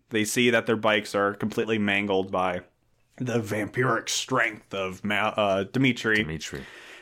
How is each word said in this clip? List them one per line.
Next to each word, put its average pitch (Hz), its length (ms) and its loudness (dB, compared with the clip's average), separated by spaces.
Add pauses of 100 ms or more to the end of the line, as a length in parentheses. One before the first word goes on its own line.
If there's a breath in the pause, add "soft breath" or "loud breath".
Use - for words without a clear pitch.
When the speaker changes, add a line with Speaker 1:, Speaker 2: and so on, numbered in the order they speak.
(100)
Speaker 1:
they 110 140 2
see 120 260 2
that 113 160 4
their 113 100 2
bikes 107 380 0
are 101 200 2
completely 110 440 -2
mangled 98 520 0
by 90 300 -2 (580)
the 120 220 -2
vampiric 107 680 -2
strength 113 640 -2
of 95 320 -6
Ma-, 104 320 0
uh, 98 280 4
Dimitri. 120 520 2
Speaker 2:
Dimitri. 76 480 -4 (380 loud breath)